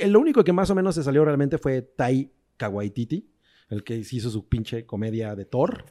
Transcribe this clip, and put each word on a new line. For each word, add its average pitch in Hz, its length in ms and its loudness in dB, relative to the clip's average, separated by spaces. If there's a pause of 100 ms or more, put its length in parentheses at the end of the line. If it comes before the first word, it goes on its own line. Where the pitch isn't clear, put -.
lo 208 140 6
único 269 240 4
que 175 100 4
más 185 160 2
o 196 60 2
menos 185 200 0
se 160 80 -4
salió 139 220 4
realmente 143 320 0
fue 131 240 -2
Taika 131 880 -4
Waititi, 104 580 -6 (420)
el 104 140 -6
que 117 140 -6
hizo 113 320 -6
su 107 180 -6
pinche 113 380 -4
comedia 110 500 -4
de 98 100 -10
Thor, - 460 -2